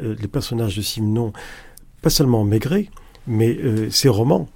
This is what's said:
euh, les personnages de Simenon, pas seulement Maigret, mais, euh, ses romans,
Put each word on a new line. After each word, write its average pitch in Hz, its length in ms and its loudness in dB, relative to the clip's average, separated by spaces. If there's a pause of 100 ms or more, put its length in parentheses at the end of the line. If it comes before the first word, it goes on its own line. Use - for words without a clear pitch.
euh, 110 200 -6
les 101 80 -6
personnages 117 480 -4
de 107 40 -4
Simenon, 110 520 -2 (680)
pas 160 80 2
seulement 120 360 4
Maigret, 131 420 0 (400)
mais, 113 300 2
euh, 110 320 -2
ses - 180 2
romans, 131 480 2